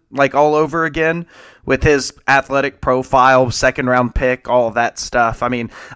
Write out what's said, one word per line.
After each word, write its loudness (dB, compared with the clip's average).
like, -2
all 2
over -2
again, -2
with -2
his 2
athletic 0
profile, 2
second -2
round 0
pick, -2
all 2
of -8
that -2
stuff. -2
I -4
mean, -6